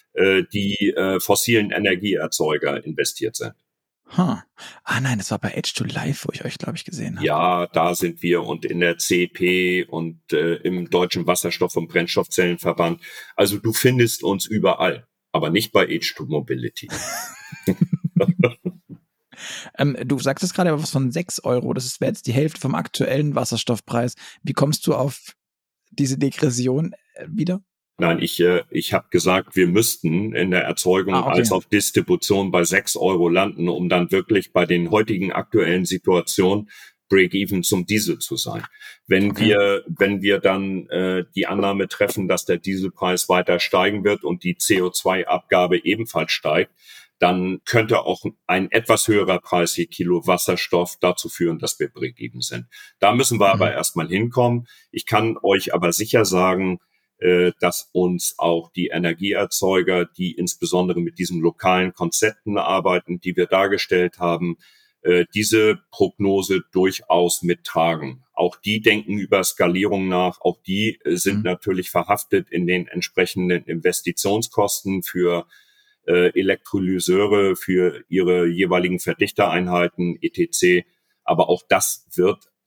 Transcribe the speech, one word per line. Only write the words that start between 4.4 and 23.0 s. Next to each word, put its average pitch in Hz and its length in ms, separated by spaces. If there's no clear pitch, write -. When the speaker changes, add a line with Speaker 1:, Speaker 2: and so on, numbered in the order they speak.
Speaker 2:
Ah 120 180
nein, 131 160
das 98 140
war 104 80
bei 107 100
H - 280
two - 80
Live, - 420
wo - 80
ich - 100
euch, - 140
glaub - 160
ich, - 100
gesehen - 320
habe. - 100
Speaker 1:
Ja, 87 420
da 87 260
sind 85 280
wir 87 200
und 82 240
in 85 140
der 85 180
C 87 300
P 92 580
und, 82 480
äh, 82 220
im 90 340
Deutschen 90 360
Wasserstoff- 87 520
und 82 100
Brennstoffzellenverband. 85 1120
Also 101 220
du 110 160
findest 123 500
uns 98 220
überall, 92 640
aber 78 160
nicht 98 240
bei 95 140
H 78 300
two 78 100
Mobility. 64 680
<laughs> - 60
Speaker 2:
Ähm, 139 260
du 131 140
sagtest 135 360
gerade 175 180
was 151 180
von 135 200
sechs 170 320
Euro. 123 300
Das 127 140
ist, - 140
wäre 131 100
jetzt - 160
die 123 60
Hälfte 151 280
vom 139 140
aktuellen 147 600